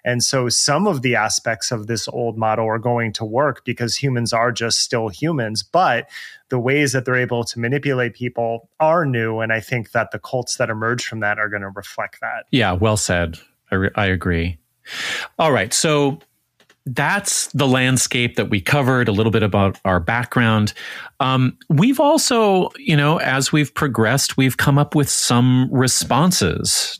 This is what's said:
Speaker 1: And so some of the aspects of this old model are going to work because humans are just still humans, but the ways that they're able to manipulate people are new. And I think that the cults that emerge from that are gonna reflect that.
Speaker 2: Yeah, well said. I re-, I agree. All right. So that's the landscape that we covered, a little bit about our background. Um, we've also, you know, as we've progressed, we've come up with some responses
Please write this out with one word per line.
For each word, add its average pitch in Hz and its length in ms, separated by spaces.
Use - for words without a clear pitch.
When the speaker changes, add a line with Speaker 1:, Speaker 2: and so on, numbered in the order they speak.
Speaker 1:
And 120 200
so 123 260
some 147 380
of 143 160
the 120 120
aspects 110 560
of 107 140
this 113 220
old 117 300
model 113 280
are 110 140
going 117 340
to - 100
work 120 420
because 120 300
humans 120 380
are 117 180
just 117 300
still 113 280
humans, 117 540
but 147 460
the 127 100
ways 135 340
that 131 120
they're 127 100
able 120 280
to - 160
manipulate 123 560
people 117 520
are 160 260
new. 113 340
And 113 140
I 110 80
think 120 300
that 110 200
the 110 80
cults - 380
that 117 120
emerge 113 360
from 113 140
that 104 200
are 107 80
gonna 101 220
reflect 101 520
that. 113 300
Speaker 2:
Yeah, 107 220
well 107 240
said. 87 400
I 98 40
re-, 95 200
I 101 120
agree. 87 500
All 165 140
right. 110 200
So 147 480
that's 151 640
the 143 160
landscape 127 680
that 110 140
we 104 120
covered, 127 460
a 110 40
little 107 200
bit 107 120
about 98 420
our 92 140
background. 113 720
Um, 131 360
we've 220 300
also, 233 800
you 214 180
know, 151 220
as 131 320
we've 151 240
progressed, 120 640
we've 131 200
come 143 220
up 147 160
with 147 140
some 127 640
responses - 1300